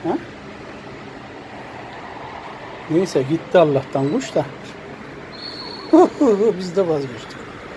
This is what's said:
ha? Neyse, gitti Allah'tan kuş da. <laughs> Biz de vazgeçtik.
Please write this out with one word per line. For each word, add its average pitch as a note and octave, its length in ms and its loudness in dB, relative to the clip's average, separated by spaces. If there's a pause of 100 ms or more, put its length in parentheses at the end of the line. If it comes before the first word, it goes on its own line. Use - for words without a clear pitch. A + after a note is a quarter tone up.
ha? E4 140 2 (2750)
Neyse, D#3+ 320 4
gitti D#3+ 360 4
Allah'tan C#3 540 6
kuş B3 220 0
da. D3+ 100 4 (1500)
<laughs> A3+ 680 6
Biz F3+ 180 -6
de F#3+ 120 4
vazgeçtik. C#3 500 -2 (380)